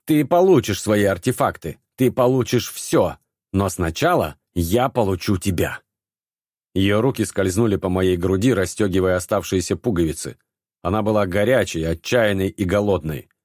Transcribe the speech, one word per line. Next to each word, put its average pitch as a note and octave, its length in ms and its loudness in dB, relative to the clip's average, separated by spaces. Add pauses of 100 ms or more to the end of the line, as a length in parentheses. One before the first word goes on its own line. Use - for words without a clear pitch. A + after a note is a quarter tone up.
Ты D3+ 200 2
получишь F3 560 4
свои G#2 220 2
артефакты. G2 760 -2 (160)
Ты B2+ 160 2
получишь B2 600 0
все. G2 460 -2 (340)
Но G2 180 0
сначала F2+ 680 -2 (180)
я F#2+ 360 0
получу G2 480 -2
тебя». F2 440 -4 (920)
Ее G2+ 280 2
руки A#2+ 240 0
скользнули G2 500 0
по F#2 140 -2
моей F#2 260 2
груди, F#2+ 380 0
расстегивая F#2 640 0
оставшиеся F#2+ 580 -2
пуговицы. D#2+ 600 -2 (460)
Она G2 180 0
была G#2 240 2
горячей, G2+ 580 0
отчаянной G2 640 0
и - 140 -4
голодной. F2+ 640 -2 (180)